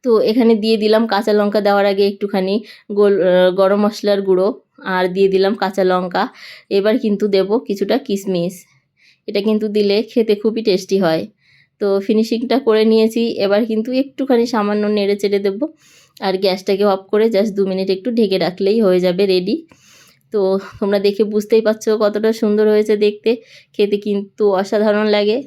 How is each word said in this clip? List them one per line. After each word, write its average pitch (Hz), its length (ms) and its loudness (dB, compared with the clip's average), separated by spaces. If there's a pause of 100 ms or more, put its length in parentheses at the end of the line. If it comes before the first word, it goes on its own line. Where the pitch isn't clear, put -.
তো 254 60 0 (200)
এখানে 226 220 4 (100)
দিয়ে 220 200 2
দিলাম 214 200 2 (100)
কাঁচা 214 260 0
লঙ্কা 208 280 0
দেওয়ার 202 260 2
আগে 196 180 0
একটুখানি 196 440 -4 (440)
গোল, 202 220 4
আহ, 180 300 4 (100)
গরম 196 240 2
মশলার 202 440 -2
গুঁড়ো, 185 200 2 (460)
আর 185 100 0 (100)
দিয়ে 196 200 4
দিলাম 190 180 2 (100)
কাঁচা 190 220 -2
লঙ্কা। 185 380 0 (480)
এবার 202 240 2 (100)
কিন্তু 208 200 0 (120)
দেব 190 140 0 (180)
কিছুটা 202 280 -2 (100)
কিশমিশ, 190 480 -4 (760)
এটা 208 200 -4
কিন্তু 214 180 0 (100)
দিলে 202 200 2 (140)
খেতে 220 320 2
খুবই 226 200 -2
টেস্টি 190 420 0
হয়। 160 180 0 (580)
তো 208 60 -2 (200)
ফিনিশিংটা 226 500 0 (100)
করে 220 160 4 (100)
নিয়েছি, 226 300 2 (220)
এবার 202 160 2 (100)
কিন্তু 220 200 -4 (120)
একটুখানি 262 420 0 (100)
সামান্য 208 300 -2 (120)
নেড়ে 202 260 0
চেড়ে 202 240 0
দেবো, 196 180 -2 (640)
আর 190 80 -2 (100)
গ্যাসটাকে 196 400 0 (100)
অফ 190 80 -8 (100)
করে 214 220 2
just 202 240 0
দু 202 120 0
মিনিট 190 260 -4
একটু 190 120 -6 (100)
ঢেকে 196 180 2 (100)
রাখলেই 196 400 0
হয়ে 180 200 4
যাবে 180 260 0
রেডি। 185 240 0 (760)
তো 208 80 -2 (400)
তোমরা 202 260 0
দেখে 202 180 0
বুঝতেই 208 420 0
পারছো 220 240 -2 (120)
কতটা 214 280 0 (100)
সুন্দর 214 320 2
হয়েছে 214 220 2 (100)
দেখতে, 208 260 -2 (420)
খেতে 202 240 0 (100)
কিন্তু 202 380 -4 (160)
অসাধারণ 208 460 0 (100)
লাগে। 208 300 0